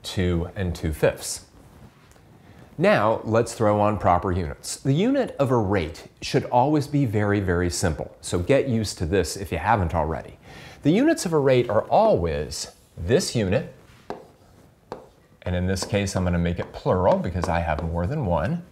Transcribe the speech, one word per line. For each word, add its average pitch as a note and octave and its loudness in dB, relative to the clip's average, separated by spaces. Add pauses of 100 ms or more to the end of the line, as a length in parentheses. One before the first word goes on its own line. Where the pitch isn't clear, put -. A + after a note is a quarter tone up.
two F2 -2
and F#2 -4
two D#2+ -4
fifths. - -4 (1300)
Now, C#3 2
let's A#2 2
throw G#2 4
on G#2 4
proper F2+ 2
units. E2+ -6
The C#3 -2
unit A3 0
of C3 2
a B2 4
rate F#2+ -2 (120)
should - -2
always C3+ 2
be C#3+ 0
very, G#2 2
very F2+ 0
simple. - -4
So F2+ -4
get C3+ 2
used A2+ -2
to F2+ -4
this F2 0
if - -8
you E2 -4
haven't F#2 0
already. D#2 -4 (460)
The C#3+ 2
units C#4 2
of F3 -2
a D#3 4
rate C3 4
are A2 2
always E2+ 0 (240)
this B2 0
unit, G#2+ 0 (1700)
and F2+ -2
in F2+ 0
this F#2+ -2
case, G2+ -2
I'm F#2 0
gonna F2 2
make E2+ 0
it - -8
plural C#3+ 2
because F2+ -4
I E2+ 0
have D#2+ -4
more E2+ -2
than C#3+ -4
one. F2+ -2